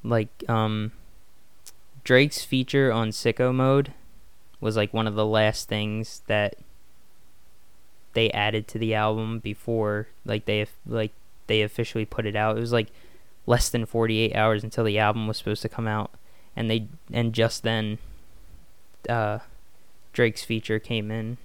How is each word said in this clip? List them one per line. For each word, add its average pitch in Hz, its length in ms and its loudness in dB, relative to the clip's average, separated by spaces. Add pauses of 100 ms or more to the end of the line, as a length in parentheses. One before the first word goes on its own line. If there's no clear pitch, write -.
Like, 113 460 0
um, 110 420 2 (1120)
Drake's 135 400 6
feature 135 480 4
on 110 180 2
Sicko 127 460 2
Mode 135 380 6 (680)
was, 107 160 0
like, 107 180 2
one 110 140 2
of 104 80 -2
the 110 100 4
last 107 440 4
things 107 580 -2
that 104 280 2 (1600)
they 113 200 4
added 107 360 0
to - 100 -6
the 110 160 2
album 110 460 2
before, 107 680 -2 (160)
like, 107 180 -2
they, 107 240 0 (180)
like, 110 280 -2 (340)
they 110 140 4
officially 110 440 0
put - 200 -4
it 104 100 -2
out. 107 220 2
It 113 40 0
was, 117 120 0
like, 113 160 4 (560)
less 120 240 4
than 117 160 0
forty-eight 113 500 2
hours 110 280 4
until 113 200 -2
the 107 160 4
album 107 280 4
was 107 100 -2
supposed 104 240 -2
to 113 80 -4
come 113 180 -4
out, 107 240 0 (440)
and 113 140 0
they, 110 180 2 (240)
and 117 220 2
just 113 300 2
then, 110 340 0 (1120)
uh, 110 300 0 (720)
Drake's 117 320 2
feature 110 360 -2
came 107 320 -2
in. 113 340 -4